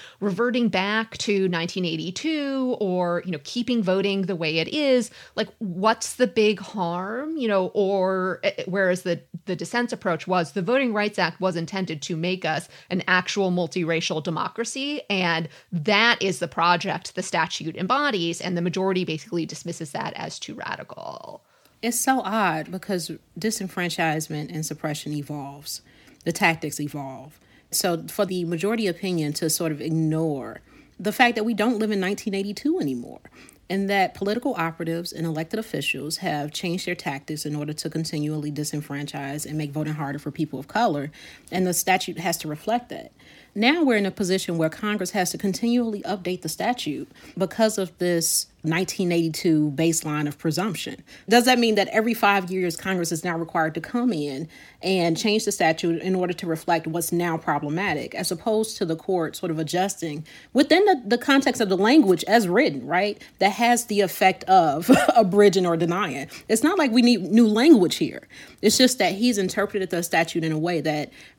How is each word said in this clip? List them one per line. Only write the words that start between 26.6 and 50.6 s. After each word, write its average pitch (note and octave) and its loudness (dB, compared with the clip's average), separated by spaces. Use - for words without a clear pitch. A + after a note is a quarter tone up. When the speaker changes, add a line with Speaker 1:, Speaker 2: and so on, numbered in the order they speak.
Speaker 2:
evolve. C#3+ -10
So E3+ -2
for - 0
the F3+ -4
majority G3 -2
opinion E3+ -2
to D#3+ -2
sort D#3+ -2
of C#3+ -6
ignore D#3 -2
the G3+ -2
fact A#3+ 2
that G#3+ -4
we A#3 -4
don't G#3+ -2
live G#3+ -4
in G3+ -2
nineteen F#3+ -4
eighty-two G#3 -4
anymore, C3 -6
and G3 -2
that G3 2
political A3 -2
operatives E3 -4
and E3 -4
elected D#3+ -4
officials D3 -6
have D3+ -4
changed F3+ -4
their F3 -4
tactics D3 -8
in D3+ -4
order D3 -6
to D#3+ -8
continually D3+ -4
disenfranchise D3 -6
and D3+ -8
make D3+ -4
voting D3+ -4
harder D3 -6
for D3 -10
people D3+ -4
of D#3 -10
color, D#3 0
and F#3 0
the F3 0
statute F#3 0
has E3+ -2
to D#3 -8
reflect G#3+ -4
that. - -14
Now C#4 2
we're B3 4
in G3+ 2
a F#3+ -2
position F#3 -2
where D#3+ 2
Congress G#3 -4
has F3+ 0
to E3+ -8
continually A3+ 0
update F3+ -6
the E3 -6
statute - -4
because G#3+ 0
of F#3+ -4
this F3 0
nineteen F3 0
eighty-two D#3+ 2
baseline D#3 0
of D3 -8
presumption. E3 -4